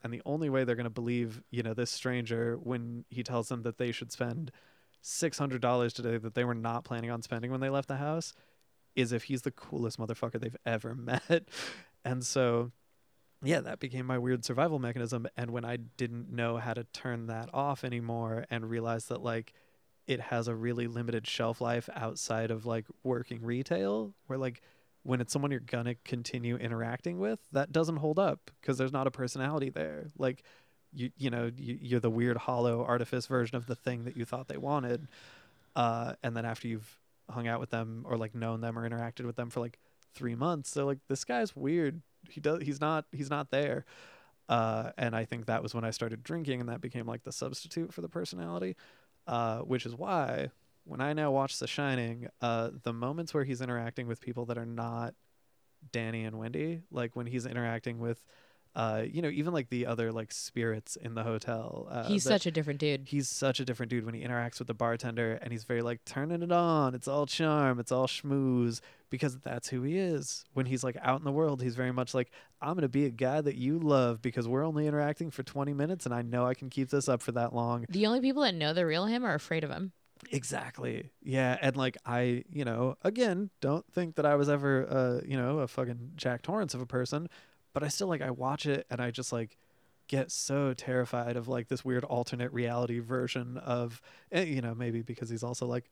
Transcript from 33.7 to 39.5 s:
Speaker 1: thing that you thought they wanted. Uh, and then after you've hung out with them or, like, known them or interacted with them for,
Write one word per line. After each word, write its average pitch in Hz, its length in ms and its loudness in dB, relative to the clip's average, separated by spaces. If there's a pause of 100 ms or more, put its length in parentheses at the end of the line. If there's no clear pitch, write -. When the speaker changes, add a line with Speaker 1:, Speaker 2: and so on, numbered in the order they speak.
Speaker 1:
thing 120 300 -4
that 127 120 -8
you 120 80 -2
thought 127 240 -6
they 143 80 -6
wanted. 139 500 0 (680)
Uh, 117 480 2
and 117 140 -2
then 113 80 -2
after 117 220 -4
you've 110 320 -6 (300)
hung 120 180 -4
out 117 140 0
with 120 100 -6
them 113 360 -4
or, 120 100 0
like, 110 180 -4
known 113 260 -2
them 113 180 -4
or 117 100 -2
interacted 117 360 -4
with 120 120 -6
them 120 120 -4
for, 120 120 -4